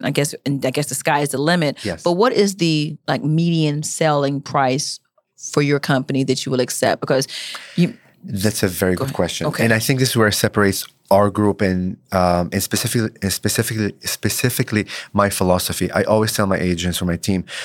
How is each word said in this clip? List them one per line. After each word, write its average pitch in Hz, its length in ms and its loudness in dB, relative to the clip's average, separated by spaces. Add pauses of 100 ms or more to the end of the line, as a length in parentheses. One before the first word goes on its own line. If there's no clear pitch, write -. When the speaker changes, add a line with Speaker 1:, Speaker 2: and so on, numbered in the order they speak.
Speaker 1:
I 131 100 -2
guess, 143 220 0 (120)
and 139 200 -2
I 131 60 0
guess 147 160 -2
the - 80 -8
sky 151 260 0
is 143 80 0
the 131 120 -4
limit. 151 420 0
Speaker 2:
Yes. 87 200 -4
Speaker 1:
But 175 100 2
what 214 200 2
is 196 220 2
the, 156 420 0 (100)
like, 147 160 -2
median 156 600 2
selling 143 580 0
price 135 580 -2 (520)
for 147 100 2
your 143 180 2
company 135 460 0
that 131 200 0
you 131 60 -4
will 127 100 2
accept? - 400 0
Because 139 260 0 (480)
you - 220 2 (280)
Speaker 2:
That's 104 380 0
a 104 60 2
very 92 260 2
Speaker 1:
Go 85 40 -2
Speaker 2:
good - 80 -4
Speaker 1:
ahead. 135 80 -8
Speaker 2:
question. - 320 -2
Speaker 1:
Okay. - 180 0
Speaker 2:
And 113 80 4
I 110 60 4
think 131 200 0
this 127 120 2
is - 40 -6
where 110 140 4
it 101 40 2
separates 101 520 2 (260)
our 101 180 6
group 101 320 2
and, 92 360 0 (160)
um, 87 400 2
and 101 100 -2
specifically, 110 480 -2 (100)
and 98 120 -2
specifically, 107 600 -2 (120)
specifically 117 840 -2 (240)
my 101 180 2
philosophy. 90 640 0
I - 120 0
always 110 300 2
tell 104 140 0
my 95 100 0
agents 87 440 -2
or 90 40 0
my 87 120 0
team, 92 260 -2 (220)